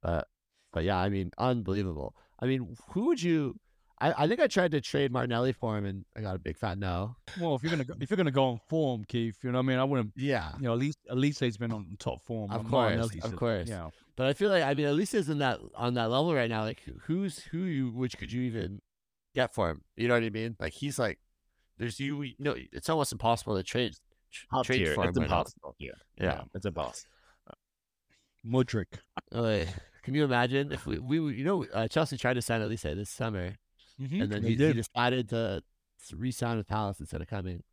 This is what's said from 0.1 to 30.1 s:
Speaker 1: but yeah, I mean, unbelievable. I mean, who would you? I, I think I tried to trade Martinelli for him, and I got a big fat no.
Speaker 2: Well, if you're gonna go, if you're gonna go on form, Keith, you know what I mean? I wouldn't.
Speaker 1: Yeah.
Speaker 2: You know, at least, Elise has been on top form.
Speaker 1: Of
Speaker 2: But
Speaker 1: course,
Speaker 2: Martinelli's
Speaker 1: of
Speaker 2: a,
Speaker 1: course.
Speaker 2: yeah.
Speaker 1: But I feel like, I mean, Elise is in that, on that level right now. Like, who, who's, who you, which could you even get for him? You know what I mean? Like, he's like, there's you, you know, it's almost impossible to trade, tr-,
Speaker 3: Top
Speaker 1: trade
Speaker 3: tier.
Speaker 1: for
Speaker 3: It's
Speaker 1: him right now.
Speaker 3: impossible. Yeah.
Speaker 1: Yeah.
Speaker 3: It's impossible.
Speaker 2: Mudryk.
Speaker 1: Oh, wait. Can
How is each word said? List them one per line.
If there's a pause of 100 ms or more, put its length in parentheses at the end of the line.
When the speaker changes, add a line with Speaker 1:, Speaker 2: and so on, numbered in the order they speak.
Speaker 1:
but
yeah,
I
mean,
unbelievable. (220)
I
mean, (140)
who
would
you? (400)
I,
I
think
I
tried
to
trade
Martinelli
for
him,
and (100)
I
got
a
big
fat
no. (240)
Speaker 2:
Well,
if
you're
gonna
go,
if
you're
gonna
go
on
form,
Keith,
you
know
what
I
mean?
I
wouldn't.
Speaker 1:
Yeah.
Speaker 2:
You
know,
at
least, (100)
Elise
has
been
on
top
form.
Speaker 1:
Of
Speaker 2:
But
Speaker 1:
course,
Speaker 2:
Martinelli's
Speaker 1:
of
Speaker 2:
a,
Speaker 1:
course.
Speaker 2:
yeah. (280)
Speaker 1:
But
I
feel
like,
I
mean,
Elise
is
in
that, (140)
on
that
level
right
now.
Like,
who, (120)
who's,
who
you,
which
could
you
even (520)
get
for
him? (160)
You
know
what
I
mean?
Like,
he's
like, (600)
there's
you,
you
know, (160)
it's
almost
impossible
to
trade, (360)
tr-,
Speaker 3:
Top
Speaker 1:
trade
Speaker 3:
tier.
Speaker 1:
for
Speaker 3:
It's
Speaker 1:
him
right
now.
Speaker 3:
impossible.
Yeah. (300)
Speaker 1:
Yeah. (120)
Speaker 3:
It's
impossible. (1400)
Speaker 2:
Mudryk. (320)
Speaker 1:
Oh,
wait. (340)
Can